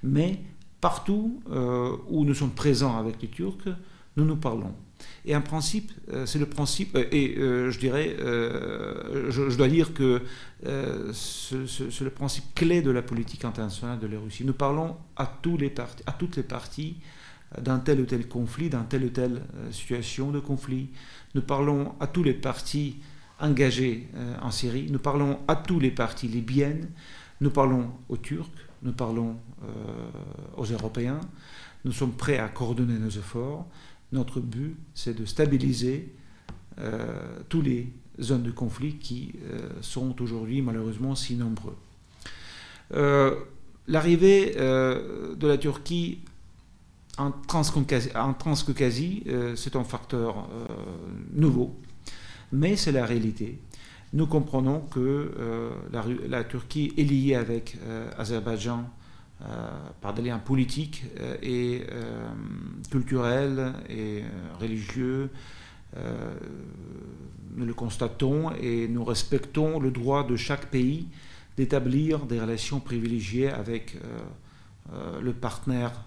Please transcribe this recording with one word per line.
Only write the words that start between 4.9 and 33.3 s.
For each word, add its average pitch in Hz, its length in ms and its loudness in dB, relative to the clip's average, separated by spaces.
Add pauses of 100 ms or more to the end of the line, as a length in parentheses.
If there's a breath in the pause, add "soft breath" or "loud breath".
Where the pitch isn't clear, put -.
Et 147 100 2
en 147 80 4
principe, 156 480 0 (220)
euh, 131 120 -2
c'est 117 140 0
le 147 80 4
principe, - 480 0
euh, 131 160 4
et, 143 260 4
euh, 123 360 2
je 95 80 -4
dirais, 135 400 2
euh, 120 1120 -2
je, 135 180 2
je 120 80 2
dois 131 100 10
dire 160 240 6
que, 123 300 6 (440 loud breath)
euh, 131 460 -4
ce, - 540 -6
ce, 127 240 -4
c'est 135 140 -4
le 131 60 0
principe - 440 -2
clé 170 260 6
de 139 120 6
la 123 100 4
politique 117 420 -4
internationale 113 540 -2
de 107 80 -4
la 107 140 -4
Russie. 107 240 -6
Nous 135 100 4
parlons 147 420 2 (200)
à 135 100 0
tous 170 300 0
les 143 140 2
partis, - 360 -8
à 139 60 -2
toutes 175 240 -2
les 131 80 0
parties, 151 520 -6 (600 loud breath)
euh, - 40 -6
d'un 127 200 2
tel 135 200 6
ou 127 60 4
tel 120 220 0
conflit, 123 420 -2
d'un 120 140 0
telle 131 200 0
ou 120 60 2
telle, 123 320 0 (140)
euh, 113 160 -8
situation 123 580 -2
de 147 100 0
conflit. 135 500 -2 (440 loud breath)
Nous 127 80 4
parlons 143 560 2
à 160 80 -2
tous 180 160 2
les 139 120 6
partis 139 640 -2 (440 loud breath)
engagés, 127 760 4
euh, 120 260 -6
en 123 80 -2
Syrie. 127 400 0
Nous 139 80 2
parlons 143 480 2
à 156 80 8
tous 170 240 2
les 131 140 6
partis 120 340 0
libyens. 131 540 2 (600 loud breath)
Nous 139 100 6
parlons 127 400 6 (180)
aux 123 80 -2
Turcs. 160 340 -4 (320 loud breath)
Nous 127 100 -2
parlons, 113 440 0 (260)
euh, 107 60 -10 (880)
aux 131 80 -2
Européens. 117 560 -2 (640 loud breath)
Nous 127 80 0
sommes 123 220 0
prêts 139 240 2
à 110 100 -2
coordonner 120 500 0
nos 110 120 -2
efforts. 120 540 -6 (460 loud breath)